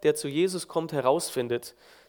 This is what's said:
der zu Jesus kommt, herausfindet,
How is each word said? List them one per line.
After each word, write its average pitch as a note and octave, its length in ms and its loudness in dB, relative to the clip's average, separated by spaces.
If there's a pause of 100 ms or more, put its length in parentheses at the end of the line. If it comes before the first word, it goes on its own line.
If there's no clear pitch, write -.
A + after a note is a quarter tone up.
der D3+ 100 6
zu D3+ 140 -6
Jesus F3 400 -2
kommt, E3 240 -4
herausfindet, C3 840 0 (340)